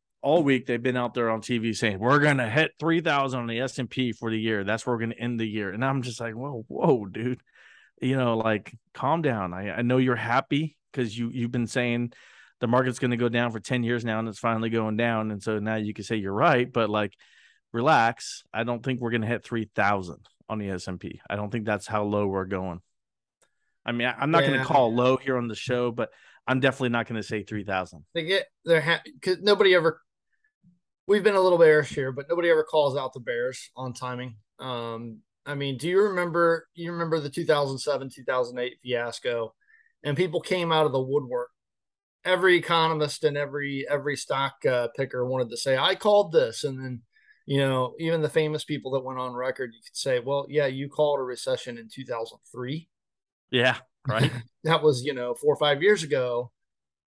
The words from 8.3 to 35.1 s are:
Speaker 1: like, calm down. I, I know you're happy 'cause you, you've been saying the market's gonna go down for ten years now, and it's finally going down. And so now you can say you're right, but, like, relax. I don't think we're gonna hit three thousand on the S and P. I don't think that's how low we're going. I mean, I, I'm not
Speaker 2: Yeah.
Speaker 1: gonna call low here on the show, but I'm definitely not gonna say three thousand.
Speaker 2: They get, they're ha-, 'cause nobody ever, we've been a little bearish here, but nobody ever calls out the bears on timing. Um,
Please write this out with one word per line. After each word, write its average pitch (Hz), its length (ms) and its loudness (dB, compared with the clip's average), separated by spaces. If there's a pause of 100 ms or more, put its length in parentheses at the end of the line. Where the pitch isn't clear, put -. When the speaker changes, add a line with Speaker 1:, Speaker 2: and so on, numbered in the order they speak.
Speaker 1:
like, 110 380 0 (200)
calm 156 280 0
down. 104 320 0
I, 95 240 -6
I 123 40 -2
know 127 160 4
you're 127 180 4
happy 135 600 0 (160)
'cause 117 240 -4
you, 117 140 -4
you've 120 220 -4
been 120 140 0
saying 120 460 -2 (480)
the 123 60 0
market's 123 320 2
gonna 123 180 0
go 120 140 0
down 120 220 0
for 110 80 -8
ten 123 220 -2
years 117 240 -2
now, 110 120 0
and 113 100 -4
it's 104 100 -10
finally 113 320 -2
going 110 260 0
down. 110 340 0
And 101 120 -8
so 110 160 -2
now 110 180 -2
you 107 180 -4
can 104 100 -10
say 113 120 -4
you're 98 160 -4
right, 123 380 2
but, 113 200 0
like, 104 240 -2 (580)
relax. 120 720 2 (100)
I 113 120 -2
don't 120 180 -4
think 127 180 -2
we're 117 100 -4
gonna 113 160 0
hit 117 180 -2
three 113 300 -6
thousand 98 520 0 (200)
on 110 120 -4
the 104 100 -6
S 92 200 -6
and 90 120 -8
P. - 200 -12 (100)
I 101 60 -2
don't 104 140 -4
think 110 140 -4
that's 104 220 -2
how 107 160 0
low 104 240 2
we're 95 180 0
going. 92 360 -6 (1040)
I 120 60 -2
mean, 120 160 0
I, 123 40 0
I'm 135 180 -2
not 165 120 6
Speaker 2:
Yeah. 135 80 2
Speaker 1:
gonna 135 160 0
call 123 280 4
low 127 220 4
here 131 220 -2
on 120 100 -4
the 107 60 -6
show, 123 360 -2
but 113 200 -6 (360)
I'm 131 140 2
definitely 127 300 2
not 117 160 0
gonna 110 160 -6
say 107 220 -6
three 104 200 -8
thousand. 92 400 -4 (100)
Speaker 2:
They 165 100 -4
get, 185 220 -2 (200)
they're 165 160 6
ha-, 170 200 0 (200)
'cause 185 180 0
nobody 196 340 4
ever, 160 280 2 (1040)
we've 202 160 4
been 202 140 4
a 190 40 6
little 180 160 6
bearish 151 380 6
here, 135 180 -4
but 135 160 -10
nobody 170 220 2
ever 156 140 4
calls 143 300 2
out 131 200 -4
the 127 60 -14
bears 123 560 -6
on 127 180 -8
timing. 123 420 -8 (220)
Um, 117 640 -8 (260)